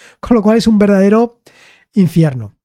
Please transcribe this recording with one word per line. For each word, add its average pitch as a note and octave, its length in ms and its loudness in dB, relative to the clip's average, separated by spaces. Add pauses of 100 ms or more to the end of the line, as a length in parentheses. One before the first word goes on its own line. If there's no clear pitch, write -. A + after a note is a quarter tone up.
(200)
Con - 140 0
lo A3 80 0
cual G#3+ 160 0
es - 80 -2
un A3 120 0
verdadero G3+ 640 0 (540)
infierno. D3 720 -2